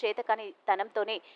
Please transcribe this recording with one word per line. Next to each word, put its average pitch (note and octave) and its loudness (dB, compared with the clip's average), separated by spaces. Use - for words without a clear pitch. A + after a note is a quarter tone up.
చేతకాని G#3+ 0
తనంతోనే G#3 0